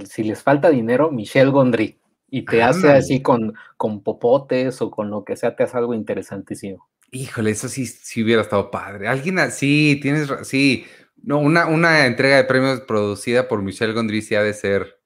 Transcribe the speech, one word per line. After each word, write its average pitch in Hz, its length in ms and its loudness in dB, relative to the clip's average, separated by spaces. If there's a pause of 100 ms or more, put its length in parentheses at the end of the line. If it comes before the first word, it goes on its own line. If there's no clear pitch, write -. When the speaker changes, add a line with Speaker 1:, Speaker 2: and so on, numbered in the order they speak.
Speaker 1:
si - 160 -8
les 110 220 -4
falta 143 260 4
dinero, 127 400 0
Michel 131 400 2
Gondry. 127 480 2 (320)
Y 131 140 -6
te 117 180 2
hace 131 240 4
Speaker 2:
Ándale. 143 120 8
Speaker 1:
así 127 240 0
con, 113 320 0 (220)
con 107 280 -6
popotes 127 760 0
o 110 120 -4
con 104 180 -6
lo 104 140 -6
que 101 120 -6
sea, 117 200 -4
te 127 80 0
hace 120 120 -6
algo 120 180 -2
interesantísimo. 98 920 -10 (220)
Speaker 2:
Híjole, 120 400 -4
eso 107 180 -6
sí, 131 180 -6
sí - 360 -8
hubiera 110 200 2
estado 101 280 -2
padre. 98 380 -8
Alguien 139 300 -2
así, 143 640 2
tienes 143 260 -2
ra-, 135 160 -6
sí. 135 400 0 (320)
No, 143 220 -4
una, 160 280 2
una 160 400 4
entrega 131 300 4
de 131 80 6
premios 131 380 2
producida 110 680 0
por 104 140 -2
Michel 104 320 -4
Gondry 107 280 -2
sí 107 120 -4
ha 104 80 2
de 104 100 0
ser 98 540 -2